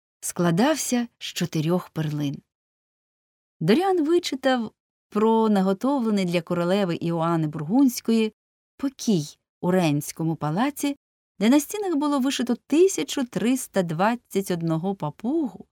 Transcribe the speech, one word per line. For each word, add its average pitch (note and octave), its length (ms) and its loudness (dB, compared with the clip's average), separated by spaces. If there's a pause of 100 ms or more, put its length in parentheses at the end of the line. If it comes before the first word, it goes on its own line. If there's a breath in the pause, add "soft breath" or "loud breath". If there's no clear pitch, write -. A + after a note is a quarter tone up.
(200)
складався A#3+ 880 0 (100)
з - 60 -16
чотирьох E3+ 680 -2
перлин. D3 520 -4 (1200)
Доріан D#4+ 460 2
вичитав C4+ 680 0 (380)
про A3 400 2
наготовлений G#3 760 0
для F3 160 0
королеви F3 540 0
Іоанни E3 520 0
Бургундської A3 840 0 (440)
покій G3+ 600 -2 (240)
у F3+ 100 -2
Рейнському D#3+ 640 0
палаці, B3+ 640 -4 (420)
де G#3 100 4
на D4 100 6
стінах F#4+ 360 -2
було C#4+ 240 0
вишито B3 360 -2
тисячу D4+ 680 0
триста G#3 580 -2
двадцять G3 680 -2
одного E3+ 440 -2
папугу A#3+ 760 -6